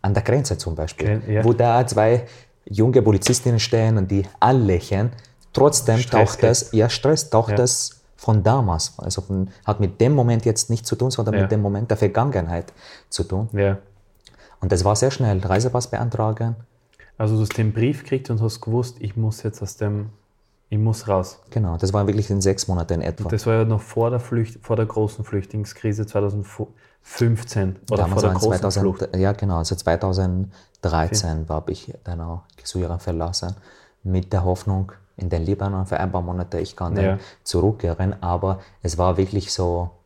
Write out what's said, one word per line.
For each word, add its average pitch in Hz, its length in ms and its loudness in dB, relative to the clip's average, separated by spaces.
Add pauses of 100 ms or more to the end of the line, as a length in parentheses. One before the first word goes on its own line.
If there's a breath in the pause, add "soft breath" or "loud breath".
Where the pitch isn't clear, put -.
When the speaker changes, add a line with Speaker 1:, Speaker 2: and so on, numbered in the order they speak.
Speaker 1:
an 98 140 0
der 117 80 2
Grenze 123 360 0
zum 85 160 -6
Beispiel, 80 320 -4
Speaker 2:
Gren-, 107 240 -2
ja. 107 140 2
Speaker 1:
wo 117 80 6
da 120 340 4
zwei 120 400 4 (380 loud breath)
junge 113 380 4
Polizistinnen 110 580 2
stehen 113 380 2
und 95 120 0
die 98 140 2 (160)
anlächeln, 107 720 2 (400 loud breath)
trotzdem 135 460 4
Speaker 2:
Stress 117 320 4
Speaker 1:
taucht - 120 -2
das, 117 280 2
Speaker 2:
geht. 110 80 2
Speaker 1:
ja, 110 100 6
Stress 151 420 0
taucht 110 200 2
Speaker 2:
Ja. 104 60 2
Speaker 1:
das - 440 0 (160)
von 107 260 2
damals, 107 560 0
also 92 220 -6
von, 95 300 -4 (140 loud breath)
hat 101 140 -2
mit 98 220 -2
dem 131 140 4
Moment 120 300 2
jetzt 113 260 0
nichts 117 180 -2
zu - 80 -2
tun, 127 140 0
sondern 110 260 -2
Speaker 2:
Ja. 98 60 4
Speaker 1:
mit 95 100 2
dem 107 100 2
Moment 101 280 -2
der 107 80 2
Vergangenheit 98 760 0 (380 loud breath)
zu - 140 -4
tun. 98 280 -4
Speaker 2:
Ja. 98 260 2 (840 loud breath)
Speaker 1:
Und 90 100 -2
das 90 140 2
war 101 100 4
sehr 127 160 2
schnell, 104 300 0
Reisepass 120 500 0
beantragen. 113 640 -2 (640 soft breath)
Speaker 2:
Also 110 180 0
du 110 60 2
hast 107 160 -4
den 110 140 0
Brief 127 320 0
gekriegt 135 260 -4
und 110 100 0
hast 113 200 -2
gewusst, 120 400 -4
"Ich 104 160 -8
muss 110 260 -2
jetzt 104 180 -6
aus 98 160 -10
dem, 104 340 -4 (600)
ich 107 80 0
muss 110 300 0
raus." 92 320 0 (100)
Speaker 1:
Genau, 92 260 -2
das 95 160 0
war 101 140 2
wirklich 104 240 0
in 98 100 0
sechs 95 280 0
Monaten 87 340 -2
etwa. - 220 -4
Speaker 2:
Und - 80 -2
das 107 120 -2
war 113 100 2
ja 113 100 4
noch 110 160 0
vor 117 300 -2
der 123 100 -2
Flücht-, 117 420 -4
vor 113 140 -2
der 110 100 0
großen 110 380 -2
Flüchtlingskrise 104 840 -4
zweitausendfünfzehn 104 1700 -2 (140)
oder 101 140 2
Speaker 1:
Damals 87 80 0
Speaker 2:
vor 104 100 2
der 104 80 4
Speaker 1:
waren 92 80 0
Speaker 2:
großen 107 120 2
Speaker 1:
zweitausend, 98 480 0
Speaker 2:
Flucht. - 180 -6
Speaker 1:
ja, 95 160 2
genau, 98 260 -2
also 82 160 -2
zweitausenddreizehn 90 1700 -2
Speaker 2:
Okay. 78 100 -6
Speaker 1:
habe 76 200 -4
ich - 200 -12 (120)
dann 85 160 -8
auch 82 220 -10 (200)
Syrien 87 380 -4
verlassen, 87 560 -4 (480 loud breath)
mit 92 280 -2
der 90 120 0
Hoffnung 95 480 -2 (240)
in 90 120 -6
den 85 140 -2
Libanon 95 440 -2
für - 120 -4
ein 92 120 -2
paar 90 120 -4
Monate, 90 380 -6
ich - 160 -8
kann 87 180 -4
dann 98 100 2
Speaker 2:
Ja. 95 140 2 (240 loud breath)
Speaker 1:
zurückkehren, 92 800 -2
aber 92 380 -2 (220 loud breath)
es 80 140 -4
war 90 200 2
wirklich 95 360 -2
so 87 380 -2 (160)